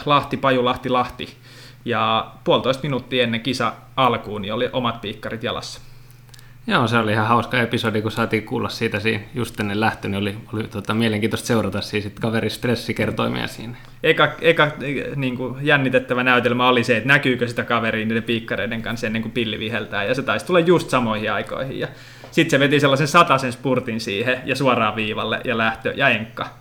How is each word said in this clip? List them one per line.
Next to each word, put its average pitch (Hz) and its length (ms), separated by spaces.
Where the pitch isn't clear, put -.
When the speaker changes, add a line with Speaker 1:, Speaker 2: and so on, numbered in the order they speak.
Speaker 1:
Lahti, 143 300
Paju, 127 280
Lahti, 123 240
Lahti. - 480
Ja 113 480
puolitoista 131 380
minuuttia 127 400
ennen 113 180
kisa 120 320
alkuun 110 460
niin 101 120
oli 120 180
omat 120 280
piikkarit 113 420
jalassa. - 380
Speaker 2:
Joo, 175 200
se 117 120
oli 107 140
ihan 110 140
hauska 117 340
episodi, 113 420
kun 107 80
saatiin 110 320
kuulla 113 260
siitä 107 320
siinä 110 240
just 117 260
ennen 104 200
lähtö, 107 280
niin 98 100
oli, 101 200
oli, 110 100
tota, 107 320
mielenkiintoista 110 520
seurata 101 340
siis 101 240
sit 104 160
kaverin 110 300
stressikertoimia 113 960
siinä. 120 300
Speaker 1:
Eka, 151 260
eka, 160 280
niinku, 127 440
jännitettävä 131 640
näytelmä 123 460
oli 123 160
se, 120 120
että 113 120
näkyykö 127 400
sitä 117 160
kaveria 113 420
niiden 113 160
piikkareiden 113 600
kanssa 117 240
ennen 110 160
kuin 113 100
pilli 110 260
viheltää, 104 460
ja 110 100
se 135 80
taisi 107 240
tulla 180 140
just 165 300
samoihin 110 420
aikoihin. 113 460
Ja - 100
sit 165 200
se 139 100
veti 139 200
sellaisen 139 280
satasen 139 440
spurtin 120 480
siihen, 117 440
ja 127 120
suoraan 117 400
viivalle, 107 480
ja 117 140
lähtö, 113 380
ja 135 120
enkka. 110 400